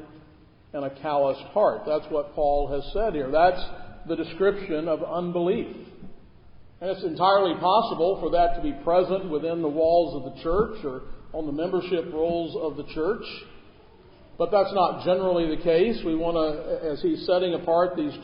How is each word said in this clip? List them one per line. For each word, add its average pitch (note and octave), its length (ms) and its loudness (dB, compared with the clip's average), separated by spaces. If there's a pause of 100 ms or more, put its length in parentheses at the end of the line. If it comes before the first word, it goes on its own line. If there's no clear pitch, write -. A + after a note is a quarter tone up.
(760)
and C#3+ 100 -4
a C#3 60 -4 (100)
calloused C#3 400 2 (140)
heart. E3 320 2
That's D3+ 240 0
what D3 240 -4
Paul C#3+ 340 2
has C#3 240 -4
said E3 220 0
here. C3+ 160 -2
That's E3 340 4 (440)
the E3 80 -2
description E3+ 720 -2
of D#3 140 0
unbelief. F3 720 -2 (1080)
And F#3 80 -4
it's F#3 120 -6
entirely F3+ 560 4
possible F3+ 600 2
for E3 120 -2
that E3+ 240 4
to - 60 -4
be D3 100 0 (120)
present F#3 460 2
within E3 320 -2
the D#3 80 0
walls D#3+ 520 2
of B2+ 120 -10
the - 80 -16
church G3+ 420 0
or B2+ 200 -8 (280)
on D#3+ 140 -6
the C#3+ 60 -4
membership E3+ 600 -2
rolls E3 480 -2
of D#3 160 -4
the C#3 160 -10
church. F3+ 320 -2 (1120)
But E3+ 140 -2
that's G3 240 2
not F3+ 300 2
generally F3 500 2
the D#3+ 80 -4
case. F3+ 420 4
We D#3+ 120 0
want E3 180 0
to, D#3 560 -2
as C#3+ 100 -6
he's D#3+ 240 0
setting F3+ 300 2
apart E3+ 420 2
these D3+ 160 -2 (120)